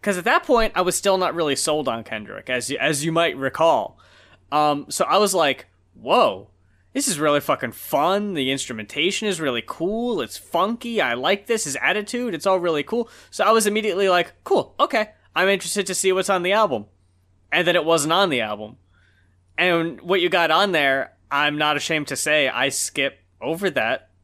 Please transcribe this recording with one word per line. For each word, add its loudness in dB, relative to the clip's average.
'cause -2
at -8
that 2
point 2
I 0
was 0
still 2
not 0
really 0
sold -2
on -4
Kendrick, -12
as -2
y-, -4
as 0
you 0
might 0
recall. 0
Um, 0
so -2
I 2
was 2
like, 0
"Whoa, 2
this -2
is -4
really 2
fucking -4
fun. -2
The -2
instrumentation -4
is -4
really -2
cool. -4
It's -10
funky. -2
I 0
like -2
this. -2
His -6
attitude, -2
it's -4
all 2
really -2
cool." -4
So -2
I 4
was 4
immediately 0
like, 2
"Cool, 0
okay. 0
I'm 4
interested -2
to -4
see 2
what's 0
on 2
the 0
album." 2
And 2
then 2
it 2
wasn't 2
on 4
the 0
album. -6
And 0
what 0
you 2
got 2
on 2
there, 0
I'm 0
not 2
ashamed -4
to -6
say, 2
I -2
skip -4
over -2
that -2